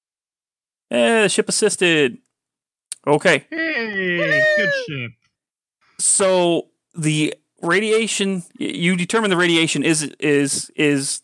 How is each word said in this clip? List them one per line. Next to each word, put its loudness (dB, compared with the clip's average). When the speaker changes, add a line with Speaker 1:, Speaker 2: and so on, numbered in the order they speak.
Speaker 1:
Eh, 2
the 4
ship -2
assisted. 0
Okay. 2
Speaker 2:
Hey, -4
Speaker 3:
Woo! 0
Speaker 2:
good -2
ship. -10
Speaker 1:
So 2
the -2
radiation, 0
y-, -4
you 0
determine 0
the 2
radiation 2
is, 0
is, 0
is, 0